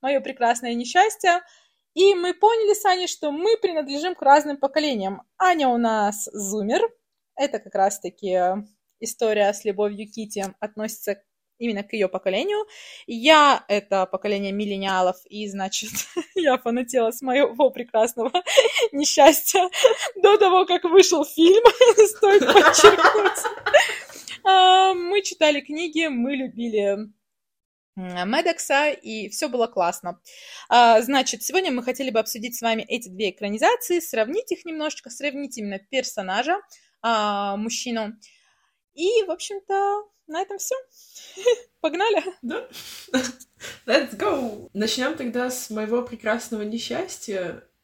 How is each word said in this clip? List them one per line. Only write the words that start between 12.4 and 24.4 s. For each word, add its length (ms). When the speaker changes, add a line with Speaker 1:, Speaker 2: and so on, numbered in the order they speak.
Speaker 1:
Я — 600
это 380
поколение 460
миллениалов, 720
и, 240
значит, 420
<laughs> 460
я 220
фанатела 520
с 120
«Моего 480
прекрасного 600
<laughs> 260
несчастья» 760
до 240
того, 260
как 200
вышел 400
фильм, 400
<laughs> 420
стоит 400
подчеркнуть. 1000